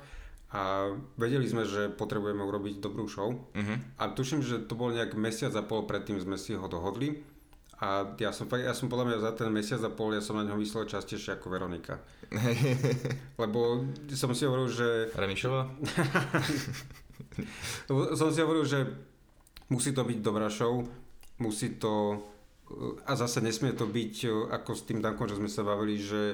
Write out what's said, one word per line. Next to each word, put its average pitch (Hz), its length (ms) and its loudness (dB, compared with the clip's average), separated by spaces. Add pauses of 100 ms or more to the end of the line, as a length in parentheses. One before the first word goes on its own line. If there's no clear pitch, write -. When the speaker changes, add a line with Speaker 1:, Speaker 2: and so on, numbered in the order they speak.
(500)
Speaker 1:
a 101 100 -4 (540)
vedeli 120 300 2
sme, 110 200 2
že 101 240 0
potrebujeme 104 520 -2
urobiť 101 380 -2
dobrú 104 280 -4
show. 101 240 -2 (220)
Speaker 2:
Mhm. 104 220 0 (220)
Speaker 1:
A 107 120 -2
tuším, 135 320 0
že 120 200 0
to 110 140 -6
bol 120 140 0
nejak 117 260 0
mesiac 110 360 2
a 104 120 0
pol 110 200 0
predtým 101 360 -2
sme 92 180 -2
si 110 160 -6
ho 92 100 -2
dohodli. 101 600 -2 (540)
A 98 280 0 (120)
ja 104 140 0
som 107 140 -6
fakt, 123 160 0
ja 123 100 0
som 120 160 -2
podľa 123 200 2
mňa 117 140 2
za 110 140 2
ten 113 140 0
mesiac 107 320 2
a 110 80 0
pol, 107 240 0
ja 104 80 2
som 104 140 -4
na 107 80 0
neho 104 140 0
myslel 107 280 0
častejšie 101 500 -4
ako 92 140 -8
Veronika. 87 500 -4 (320)
Speaker 2:
<laughs> - 80 -2 (960)
Speaker 1:
Lebo 120 480 2 (280)
som 131 200 0
si 120 140 2
hovoril, 131 240 4
že 113 420 2
Speaker 2:
Remišová? 127 600 0
Speaker 1:
<laughs> 147 1120 0 (1040)
Lebo 143 280 4
som 156 160 4
si 156 100 2
hovoril, 160 240 6
že 135 160 4 (840)
musí 135 260 2
to 135 100 2
byť 113 180 0
dobrá 107 280 2
show, 120 360 2 (520)
musí 110 360 0
to, 104 480 2 (840)
a 139 120 0
zase 120 260 2
nesmie 110 320 2
to 120 120 0
byť, 107 360 0
e, 123 80 0 (220)
ako 117 220 -4
s 107 120 -4
tým 110 140 0
Dankom, 107 280 0
že 104 100 -2
sme 104 120 0
sa 107 140 -2
bavili, 104 340 2
že 104 240 0 (140)